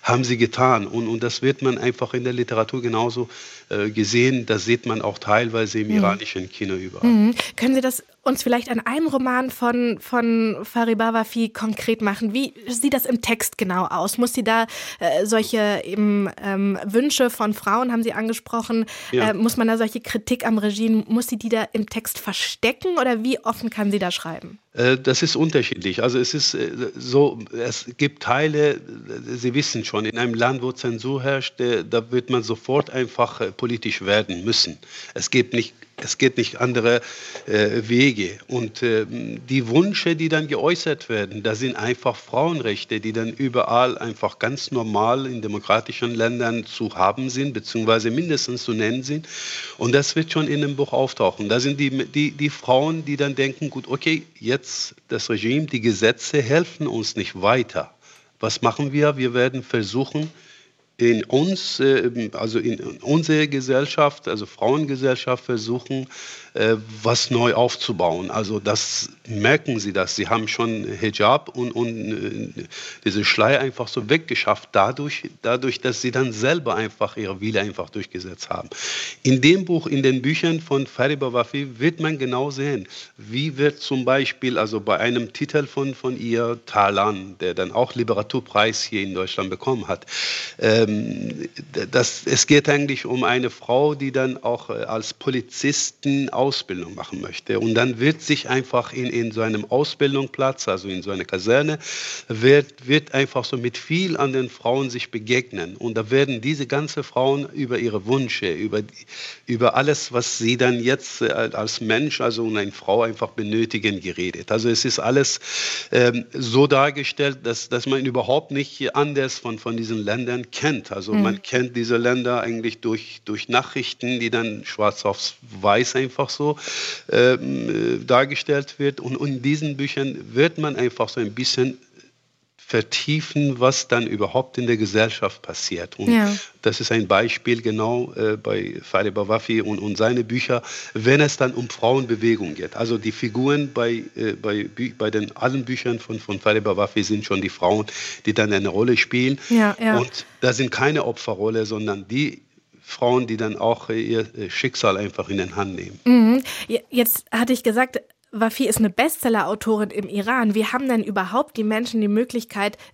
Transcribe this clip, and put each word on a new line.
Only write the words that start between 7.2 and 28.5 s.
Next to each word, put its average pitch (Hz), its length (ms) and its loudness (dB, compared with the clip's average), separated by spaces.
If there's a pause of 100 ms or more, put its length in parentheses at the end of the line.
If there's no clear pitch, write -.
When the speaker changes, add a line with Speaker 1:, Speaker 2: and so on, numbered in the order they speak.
Speaker 2:
Können 262 220 2
Sie 262 40 4
das 254 220 -2 (220)
uns 269 200 0
vielleicht 240 260 0
an 233 100 -2
einem 302 280 -2
Roman 254 420 0
von, 240 500 0
von 226 640 0
Fariba 226 480 0
Wafi 226 360 0
konkret 220 540 -4
machen, 202 320 -2
wie 269 200 -2 (140)
sie 247 200 0
das 262 160 2
im 240 160 0
Text - 380 -2
genau 185 280 0
aus? 180 300 -2
Muss 240 160 0
sie 233 120 -2
da, 226 220 4 (340)
äh, 165 260 2
solche 214 580 2
eben, 202 440 2 (120)
ähm, 196 460 0
Wünsche 247 440 2
von 214 220 -2
Frauen, 233 380 0
haben 233 140 0
Sie 233 80 -2
angesprochen, 226 720 -2 (260)
Speaker 1:
Ja. 220 200 4
Speaker 2:
äh, 202 40 0
muss 226 220 2
man 233 100 2
da 226 100 4
solche 226 240 -2
Kritik - 460 -4
am 220 120 2
Regime, 214 500 2
muss 233 200 0
sie 233 80 -4
die 220 120 -6
da 220 240 2
im 214 160 -2
Text - 300 -6
verstecken - 840 -2
oder 240 240 2
wie 262 200 0
offen 226 260 -2
kann 208 200 0
sie 202 80 2
da 180 140 0
schreiben? 175 460 -10 (160)
Speaker 1:
Äh, 127 240 4
das 131 260 2
ist 156 100 0
unterschiedlich. 113 680 0
Also 127 160 2
es 123 120 0
ist, - 220 0
äh, - 160 -2 (260)
so, 127 440 2 (120)
es 117 340 -6 (100)
gibt 143 260 -2
Teile, 147 520 2